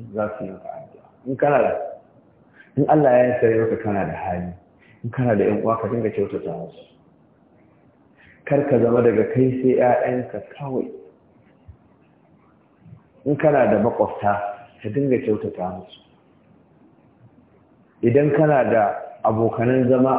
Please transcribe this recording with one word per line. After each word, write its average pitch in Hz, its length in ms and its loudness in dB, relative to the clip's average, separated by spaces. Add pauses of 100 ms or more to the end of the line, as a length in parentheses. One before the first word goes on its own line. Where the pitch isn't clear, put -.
(140)
za 107 140 -4 (100)
su 107 60 -10
yi 95 60 -12
maka 92 180 -16
addu'a. - 400 -18 (180)
In 131 100 -6
kana 143 220 2
da, 101 140 0 (1040)
in 139 140 2
Allah 147 220 4
ya 123 120 6
yassare 113 360 2
maka 110 220 0
kana 101 220 -2
da 80 80 -6
hali, 90 400 -8 (520)
in 120 60 -8
kana 123 260 0
da 98 80 2
ƴan 104 180 0
uwa 113 180 0
ka 104 80 -4
dinga 113 220 -4
kyautata - 420 -6
musu. 82 320 -14 (1600)
Kar 143 240 0
ka 127 140 2
zama 120 200 2
daga 110 280 4
kai 127 320 0
sai 127 160 2
ƴaƴanka 123 640 0 (160)
kawai. 131 320 -8 (2250)
In 143 120 0
kana 147 340 2
da 113 80 4
makwabta, 104 540 0 (500)
ka 110 60 -8
dinga 127 300 0
kyautata 98 600 -4
musu. - 220 -20 (2000)
Idan 139 300 4
kana 147 320 4
da 110 300 2 (300)
abokanan 117 640 2
zama 131 300 4